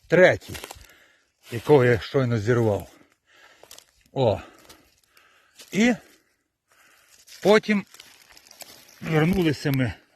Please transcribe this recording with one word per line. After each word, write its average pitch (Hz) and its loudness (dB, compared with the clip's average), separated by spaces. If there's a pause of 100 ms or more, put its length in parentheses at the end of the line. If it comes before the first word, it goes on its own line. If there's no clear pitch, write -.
третій, 156 2 (960)
якого 123 2
я 120 2
щойно 120 -4
зірвав. 110 -2 (1300)
О! 113 0 (1400)
І 233 2 (1500)
потім 208 2 (1160)
вернулися 160 -2
ми 131 -2 (220)